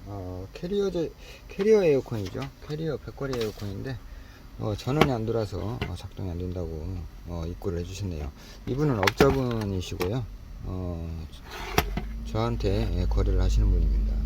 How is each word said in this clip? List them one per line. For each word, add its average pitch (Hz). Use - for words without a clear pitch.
어, 92
캐리어 196
제-, 170
캐리어 208
에어컨이죠. 117
캐리어 151
백거리 127
에어컨인데, 107
어, 110
전원이 147
안 110
돌아서, 110
어, 87
작동이 -
안 85
된다고, 87
어, 85
입고를 90
해주셨네요. 87
이분은 139
업자분이시고요. 110
어, 85
저한테, 110
예, 90
거래를 95
하시는 98
분입니다. -